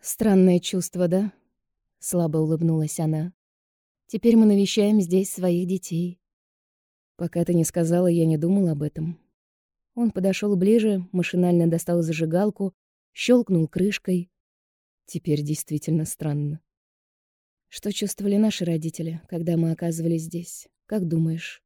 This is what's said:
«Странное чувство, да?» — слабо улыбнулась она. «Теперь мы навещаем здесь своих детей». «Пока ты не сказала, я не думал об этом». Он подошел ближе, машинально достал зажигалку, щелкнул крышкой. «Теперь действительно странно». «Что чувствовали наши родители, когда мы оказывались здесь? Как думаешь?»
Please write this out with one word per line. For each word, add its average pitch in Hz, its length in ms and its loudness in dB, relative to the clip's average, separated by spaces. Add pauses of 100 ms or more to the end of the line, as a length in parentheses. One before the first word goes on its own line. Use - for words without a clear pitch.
«Странное 185 580 4
чувство, 180 480 -4
да?» — 190 260 -2 (680)
слабо 165 380 -2
улыбнулась 160 640 0
она. 156 340 -4 (720)
«Теперь 233 280 2
мы 220 100 8
навещаем 202 560 4
здесь 185 300 0
своих 180 360 -2
детей». 175 520 -6 (960)
«Пока 170 300 -2
ты 180 80 0
не 165 100 4
сказала, 175 440 0
я 170 180 2
не 160 120 2
думал 180 300 2
об 151 140 -2
этом». 156 420 -8 (720)
Он 233 160 0
подошел 196 440 0
ближе, 202 560 2
машинально 175 560 2
достал 170 340 0
зажигалку, 165 720 -2 (400)
щелкнул 190 540 2
крышкой. 185 640 -4 (760)
«Теперь 147 380 -2
действительно 156 600 -4
странно». 147 560 -6 (1040)
«Что - 240 -10
чувствовали 202 460 -2
наши 208 280 0
родители, 165 640 -6
когда 165 280 -4
мы 165 160 0
оказывались 165 520 -4
здесь? 170 440 -14 (200)
Как 196 200 -4
думаешь?» 160 580 -4